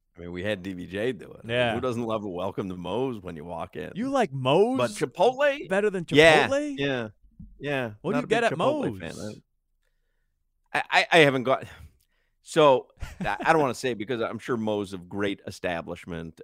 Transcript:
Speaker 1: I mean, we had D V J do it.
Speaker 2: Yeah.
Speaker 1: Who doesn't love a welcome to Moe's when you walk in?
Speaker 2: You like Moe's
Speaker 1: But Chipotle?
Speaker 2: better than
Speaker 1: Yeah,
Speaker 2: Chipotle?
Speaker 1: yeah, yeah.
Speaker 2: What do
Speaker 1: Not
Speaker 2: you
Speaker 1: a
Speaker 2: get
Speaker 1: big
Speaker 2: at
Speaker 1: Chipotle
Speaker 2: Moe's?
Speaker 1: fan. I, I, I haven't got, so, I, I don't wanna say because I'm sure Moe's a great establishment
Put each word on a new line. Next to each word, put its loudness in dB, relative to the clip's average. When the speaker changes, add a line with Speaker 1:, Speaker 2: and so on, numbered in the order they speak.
Speaker 1:
I -20
mean, -10
we -6
had -2
D -8
V -10
J -4
do -12
it. -20
Speaker 2:
Yeah. 0
Speaker 1:
Who -2
doesn't -4
love -4
a -8
welcome -6
to -8
Moe's -4
when -12
you -14
walk -10
in? -10
Speaker 2:
You -6
like 0
Moe's 2
Speaker 1:
But 0
Chipotle? 0
Speaker 2:
better 2
than -6
Speaker 1:
Yeah, 8
Speaker 2:
Chipotle? -2
Speaker 1:
yeah, -2
yeah. -4
Speaker 2:
What -4
do -2
Speaker 1:
Not 2
Speaker 2:
you -8
Speaker 1:
a -12
Speaker 2:
get 2
Speaker 1:
big 2
Speaker 2:
at -4
Speaker 1:
Chipotle -2
Speaker 2:
Moe's? -
Speaker 1:
fan. -12
I, -2
I, 4
I 8
haven't 6
got, 0
so, 4
I, -2
I 6
don't 6
wanna 2
say -4
because -4
I'm -4
sure -4
Moe's -2
a -10
great -4
establishment -8